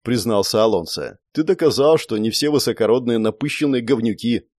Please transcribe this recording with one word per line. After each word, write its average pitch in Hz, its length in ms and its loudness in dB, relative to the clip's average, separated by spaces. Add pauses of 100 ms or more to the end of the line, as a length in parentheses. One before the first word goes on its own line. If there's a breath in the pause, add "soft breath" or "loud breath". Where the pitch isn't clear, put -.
признался 110 600 0
Алонсо. 85 560 -4 (140)
"Ты 156 100 -2
доказал, 156 560 2
что - 180 -6
не 110 140 -2
все 147 180 -2
высокородные 117 680 0
напыщенные 131 640 -2
говнюки. 117 680 -2 (100)